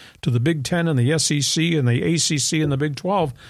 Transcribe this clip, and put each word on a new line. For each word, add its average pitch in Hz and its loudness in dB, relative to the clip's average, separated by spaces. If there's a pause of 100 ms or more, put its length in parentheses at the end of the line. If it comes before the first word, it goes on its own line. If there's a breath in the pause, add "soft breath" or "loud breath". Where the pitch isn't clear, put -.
(220 loud breath)
to - 0
the 120 2
Big 147 0
Ten 170 0
and 147 2
the 120 4
S 160 0
E 147 0
C 160 0
and 139 2
the 120 2
A 170 2
C 151 -2
C 156 -2
and 147 0
the 135 -2
Big 147 -2
Twelve, 175 -2 (160 loud breath)